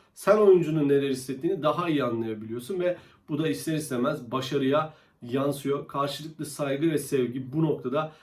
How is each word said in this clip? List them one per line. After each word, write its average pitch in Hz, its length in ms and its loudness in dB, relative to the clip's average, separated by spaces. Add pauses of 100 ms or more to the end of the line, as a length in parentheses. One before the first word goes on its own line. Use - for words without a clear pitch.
(120)
Sen 208 240 4
oyuncunun 160 520 6
neler 139 200 4
hissettiğini 139 540 -2
daha 160 260 0
iyi 143 140 2
anlayabiliyorsun 113 760 -4
ve 175 180 0 (320)
bu 147 80 -2
da 156 100 0
ister 156 280 -2
istemez 131 560 -2
başarıya 135 640 0 (280)
yansıyor. 139 640 -2
Karşılıklı 143 580 -6
saygı 143 460 -2
ve 147 60 0
sevgi 127 560 -2
bu 156 100 0
noktada, 151 480 -2 (120)